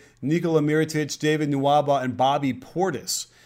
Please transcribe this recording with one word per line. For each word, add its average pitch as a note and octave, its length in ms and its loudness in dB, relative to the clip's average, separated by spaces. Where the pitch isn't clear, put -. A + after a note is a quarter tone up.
Nikola D#3+ 380 2
Mirotic, D3+ 580 0
David D3+ 320 0
Nwaba, C#3 540 2
and B2+ 120 -4
Bobby C3+ 380 2
Portis. D#3 720 -6